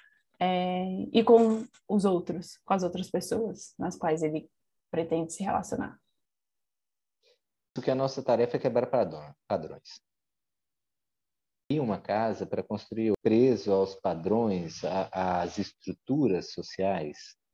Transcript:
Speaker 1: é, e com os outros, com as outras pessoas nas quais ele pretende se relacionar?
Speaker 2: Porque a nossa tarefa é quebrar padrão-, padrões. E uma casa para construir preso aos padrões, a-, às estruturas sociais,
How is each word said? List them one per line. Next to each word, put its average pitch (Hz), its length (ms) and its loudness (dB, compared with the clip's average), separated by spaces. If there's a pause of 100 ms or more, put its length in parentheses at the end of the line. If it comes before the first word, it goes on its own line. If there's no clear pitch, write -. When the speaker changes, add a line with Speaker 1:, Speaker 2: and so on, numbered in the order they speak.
(380)
Speaker 1:
é, 180 460 0 (280)
e 233 100 6
com 226 440 6 (220)
os 196 160 2
outros, 180 600 -2
com - 100 0
as 185 80 0
outras 180 280 -4
pessoas - 680 -4
nas 175 180 -6
quais 165 260 0
ele 156 280 -4 (400)
pretende 165 420 -2
se - 100 -8
relacionar? - 560 -4 (1700)
Speaker 2:
Porque 131 180 -2
a 131 40 2
nossa 135 280 -2
tarefa 120 340 2
é 131 40 -6
quebrar 120 280 0
padrão-, 82 460 -2 (120)
padrões. - 540 -6 (1700)
E 147 80 0
uma 110 220 0
casa 104 440 -2
para 95 200 -4
construir 107 480 -2 (100)
preso 113 500 4
aos 95 220 4
padrões, 92 880 -2
a-, 92 580 -2
às 87 140 -6
estruturas 101 960 -2
sociais, 87 840 -6 (180)